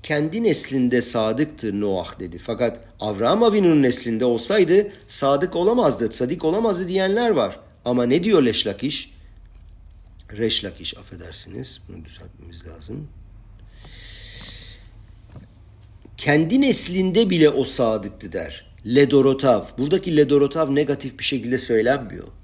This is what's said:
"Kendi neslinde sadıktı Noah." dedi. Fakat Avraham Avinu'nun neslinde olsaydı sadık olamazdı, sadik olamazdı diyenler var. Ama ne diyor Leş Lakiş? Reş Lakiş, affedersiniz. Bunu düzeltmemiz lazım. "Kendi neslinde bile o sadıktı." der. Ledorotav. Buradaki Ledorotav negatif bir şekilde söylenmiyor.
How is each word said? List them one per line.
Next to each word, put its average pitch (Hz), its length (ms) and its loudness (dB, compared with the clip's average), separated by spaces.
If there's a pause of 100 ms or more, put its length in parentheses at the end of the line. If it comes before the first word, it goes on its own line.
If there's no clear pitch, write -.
"Kendi 156 400 -2
neslinde 127 580 2
sadıktı 110 800 -2
Noah." 95 380 -4
dedi. 87 180 -12
Fakat 113 420 -4 (200)
Avraham 117 440 0
Avinu'nun 185 400 4
neslinde 117 420 0
olsaydı 180 640 2 (200)
sadık 143 480 0
olamazdı, 170 560 2
sadik 160 340 -4
olamazdı 190 420 0
diyenler 196 420 0
var. 123 300 0 (260)
Ama 123 200 0
ne 147 180 2
diyor 151 200 4
Leş 110 240 0
Lakiş? - 460 -6 (1200)
Reş 107 260 -2
Lakiş, - 340 -12
affedersiniz. 87 920 -16
Bunu 85 180 -18
düzeltmemiz 82 600 -20
lazım. 113 400 -14 (3000)
"Kendi 160 440 2
neslinde 190 680 2
bile 156 200 6
o 190 140 2
sadıktı." 104 680 -4
der. 80 400 -10 (140)
Ledorotav. 135 800 4 (140)
Buradaki 160 400 0
Ledorotav 143 580 2
negatif 139 440 -2
bir - 40 -4
şekilde 123 340 -2
söylenmiyor. 113 680 0 (160)